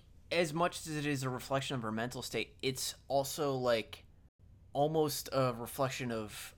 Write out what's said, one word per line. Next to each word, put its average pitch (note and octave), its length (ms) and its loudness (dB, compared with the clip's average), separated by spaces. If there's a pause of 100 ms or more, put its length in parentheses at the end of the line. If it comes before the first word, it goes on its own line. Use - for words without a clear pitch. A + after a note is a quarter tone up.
(320)
as E3 220 2
much E3+ 340 0
as D#3+ 80 -4
it D3 100 -2
is C#3+ 180 0
a C3 60 -2
reflection C3+ 460 -2
of B2+ 60 -2
her A2 100 -2
mental A#2+ 300 -2
state, - 400 -4
it's - 340 -2 (120)
also, C#3 480 0
like, B2 500 2 (680)
almost D3+ 600 2
a C3 200 4
reflection A#2+ 580 -2
of A2 460 -6